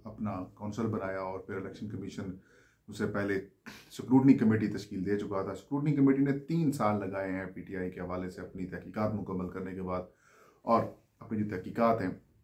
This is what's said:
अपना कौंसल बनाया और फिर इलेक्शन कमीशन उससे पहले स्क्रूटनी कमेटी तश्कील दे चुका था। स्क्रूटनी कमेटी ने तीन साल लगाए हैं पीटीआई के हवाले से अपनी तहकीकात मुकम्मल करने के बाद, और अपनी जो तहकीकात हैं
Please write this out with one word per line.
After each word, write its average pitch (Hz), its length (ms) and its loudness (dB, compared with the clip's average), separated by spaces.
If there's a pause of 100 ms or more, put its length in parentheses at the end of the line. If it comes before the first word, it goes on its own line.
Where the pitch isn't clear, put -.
अपना 101 500 -6
कौंसल 104 260 -6
बनाया 95 380 -2
और 95 260 -6
फिर 98 120 -6
इलेक्शन 95 300 -8
कमीशन 98 500 -8 (500)
उससे 104 180 -4
पहले 101 320 0 (520)
स्क्रूटनी 131 440 6
कमेटी 107 340 6
तश्कील 95 360 -6
दे 101 120 2
चुका 98 320 -2
था। 98 60 -6
स्क्रूटनी 143 380 -2
कमेटी 135 300 6
ने 139 100 4
तीन 160 400 2
साल 104 240 2
लगाए 95 340 -2
हैं 92 220 -4
पीटीआई 92 380 -6
के 92 100 -12
हवाले 90 300 -4
से 90 120 -12
अपनी 92 220 -8
तहकीकात 104 500 -2
मुकम्मल 92 340 -4
करने 95 260 -8
के 95 80 -6
बाद, 90 260 -4 (560)
और - 380 2 (180)
अपनी 107 220 -2
जो 104 80 -2
तहकीकात 110 500 2
हैं 92 220 -4 (220)